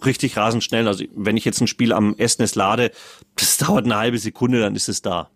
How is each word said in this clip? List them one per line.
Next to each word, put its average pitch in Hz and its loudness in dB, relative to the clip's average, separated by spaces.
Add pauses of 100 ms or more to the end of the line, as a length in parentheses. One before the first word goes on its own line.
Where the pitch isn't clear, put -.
richtig 131 0
rasend 113 2
schnell. 117 0
Also 98 -2 (120)
wenn 104 0
ich - -4
jetzt 117 0
ein 120 2
Spiel 117 0
am 104 2
S - 0
nes 113 0
lade, 110 2 (460)
das - 0
dauert 151 0
eine 113 0
halbe 120 0
Sekunde, 120 0
dann 104 0
ist - -4
es 101 -6
da. 87 -4